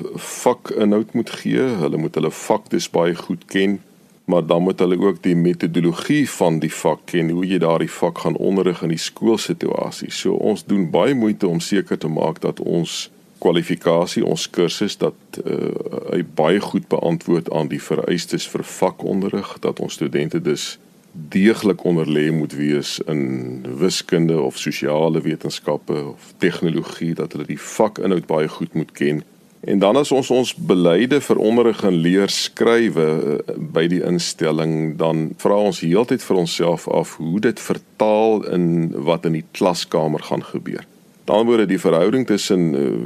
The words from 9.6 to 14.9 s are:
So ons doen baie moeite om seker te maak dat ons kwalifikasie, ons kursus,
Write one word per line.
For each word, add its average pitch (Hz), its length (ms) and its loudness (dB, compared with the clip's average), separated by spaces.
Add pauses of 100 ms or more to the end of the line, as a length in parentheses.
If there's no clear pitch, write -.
So - 220 -2
ons 104 320 0
doen 98 260 0
baie 98 240 4
moeite 107 340 0
om 85 120 0
seker 92 380 -2
te 78 100 -6
maak 80 320 -2
dat 82 200 -4
ons 85 500 -4 (280)
kwalifikasie, 87 880 2
ons - 240 -2
kursus, 90 480 -2